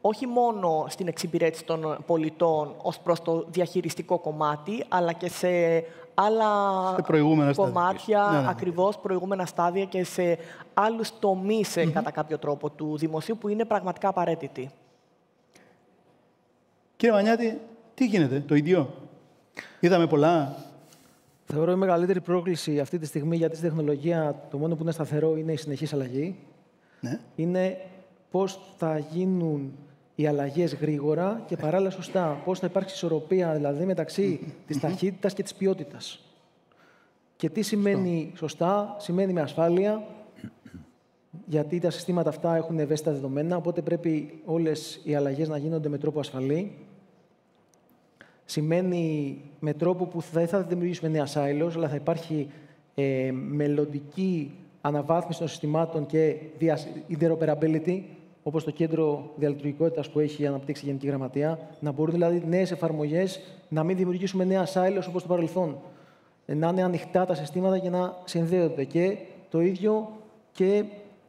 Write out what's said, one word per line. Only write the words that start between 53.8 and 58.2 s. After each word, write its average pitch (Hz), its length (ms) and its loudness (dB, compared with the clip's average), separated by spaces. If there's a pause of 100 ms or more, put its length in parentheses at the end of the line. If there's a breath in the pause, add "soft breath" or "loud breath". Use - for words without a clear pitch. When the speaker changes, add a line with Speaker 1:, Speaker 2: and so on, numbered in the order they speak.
Speaker 3:
αναβάθμιση 156 580 0
των 165 80 -2
συστημάτων 156 580 -2
και 156 300 2 (240)
διασ-, 156 580 -2
interoperability, 160 840 2 (420)